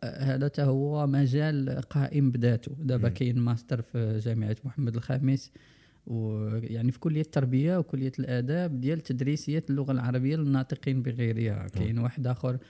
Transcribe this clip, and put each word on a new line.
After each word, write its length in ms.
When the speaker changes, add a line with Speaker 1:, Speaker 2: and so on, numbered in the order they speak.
Speaker 1:
آه، 300
هذا 140
تا 160
هو 420
مجال 760
قائم 400
بذاته. 500
دابا 280
Speaker 2:
مم. 60
Speaker 1:
كاين 240
ماستر 440
في 360
جامعة 460
محمد 320
الخامس، 540
ويعني 880
في 60
كلية 220
التربية 580
وكلية 400
الآداب 640
ديال 200
تدريسية 680
اللغة 220
العربية 440
للناطقين 680
بغيرها. 600
Speaker 2:
مم. 60
Speaker 1:
كاين 300
واحد 280
آخر، 320